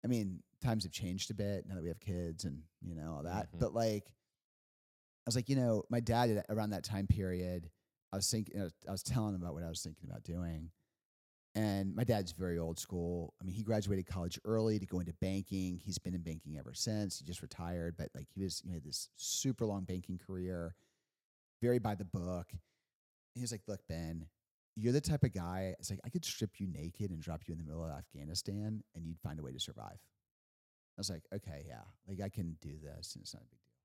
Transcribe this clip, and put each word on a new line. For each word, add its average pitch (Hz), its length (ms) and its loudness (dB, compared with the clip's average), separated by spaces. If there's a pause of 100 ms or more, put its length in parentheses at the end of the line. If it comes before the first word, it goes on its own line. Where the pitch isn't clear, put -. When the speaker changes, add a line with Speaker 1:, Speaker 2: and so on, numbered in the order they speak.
Speaker 1:
I 117 40 2
mean, 107 360 2 (180)
times 113 220 4
have - 100 -6
changed 95 380 -2
a - 20 -2
bit 101 320 0
now 98 100 -6
that 87 60 -4
we 85 80 -2
have 82 100 -4
kids 87 460 -2
and, 71 180 -4 (180)
you 87 140 -6
know, 80 200 -4
all 71 80 -4
that. 90 260 -2
Speaker 2:
Mm-hmm. - 100 -10
Speaker 1:
But, 110 140 4
like, 110 340 2
I - 1200 -16
was 117 80 2
like, 123 140 2
you 139 60 6
know, 120 340 6
my 120 100 4
dad, 117 300 6
at, 104 200 4
around 107 200 2
that 98 140 -2
time 98 240 0
period, 90 640 2 (440)
I - 20 -2
was 95 140 2
thinking, 110 260 0
you 101 60 -2
know, 90 80 -2 (180)
I 90 40 -4
was 95 120 -4
telling 107 320 2
him 87 60 -2
about 85 140 -4
what 85 80 -4
I 82 60 -2
was 82 120 -4
thinking - 260 -10
about - 160 -10
doing. 85 480 -4 (840)
And 98 400 2
my 110 80 4
dad's 104 280 4
very 87 260 0
old 82 220 0
school. 85 640 -2
I - 20 -10
mean, 95 120 -2
he 110 80 -2
graduated 101 420 2
college 87 400 -2
early 110 340 4
to 92 60 -4
go 90 140 0
into 85 140 -2
banking. 95 640 0
He's 92 200 -4
been 92 160 -4
in 87 80 0
banking 80 360 -6
ever 69 160 -10
since. 104 460 0
He 69 60 -12
just 87 160 -6
retired, 85 560 -2
but, 82 180 -4
like, - 180 -10
he 95 100 -2
was, 90 200 -2
you 92 100 -4
know, 82 60 -2
this - 360 -6
super - 500 2
long 98 180 2
banking 92 340 -4
career, 90 580 -2 (840)
very 123 180 8
by 104 160 2
the 95 100 -4
book. 90 460 -2
And 90 80 -8 (760)
he 123 60 -4
was 120 100 -2
like, 107 160 -6
"Look, 101 200 -6
Ben, 82 400 -2 (480)
you're 117 180 6
the 147 80 6
type 147 220 6
of 123 80 6
guy, 92 480 0
it's - 120 -6
like, 95 120 -4
I 110 60 -4
could 160 160 -2
strip - 340 -2
you 98 80 0
naked 87 440 -2
and 80 100 -4
drop 78 260 -4
you 87 40 -6
in 82 80 -4
the 82 40 -6
middle 80 220 -4
of 80 60 -2
Afghanistan 98 920 -4 (120)
and 82 100 -8
you'd 82 140 -6
find 76 200 -6
a 76 40 -4
way 65 80 -6
to 64 80 -8
survive." 53 400 -8 (1000)
I - 20 -14
was 98 100 0
like, 82 240 -4
"Okay, 78 340 -4
yeah, 58 160 -10 (240)
like, 95 120 -6
I 98 100 0
can 85 320 -2
do 76 180 -8
this 78 360 -10
and - 80 -12
it's - 100 -12
not - 100 -16
a - 40 -20
big - 160 -20
deal." - 100 -20 (120)